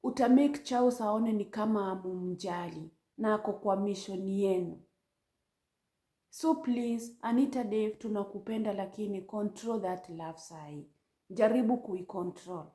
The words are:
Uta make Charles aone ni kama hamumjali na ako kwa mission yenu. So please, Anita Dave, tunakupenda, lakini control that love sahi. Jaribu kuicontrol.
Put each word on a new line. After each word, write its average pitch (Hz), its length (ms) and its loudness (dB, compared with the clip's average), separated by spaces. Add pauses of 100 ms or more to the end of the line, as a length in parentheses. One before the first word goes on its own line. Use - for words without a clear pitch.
Uta 247 260 2
make 285 340 8
Charles 247 380 2
aone 220 320 2
ni 202 120 0
kama 214 400 0
hamumjali 180 1040 -4 (260)
na 214 160 2
ako 214 200 0
kwa 202 220 0
mission 196 520 -2
yenu. 185 540 0 (1500)
So 320 260 2
please, 233 680 -2
Anita 254 420 2
Dave, 214 320 0
tunakupenda, 208 760 -4
lakini 196 480 -4
control 208 600 -4
that 180 280 -4
love 165 300 -8
sahi. 147 480 -14 (420)
Jaribu 220 480 4
kuicontrol. 180 960 -6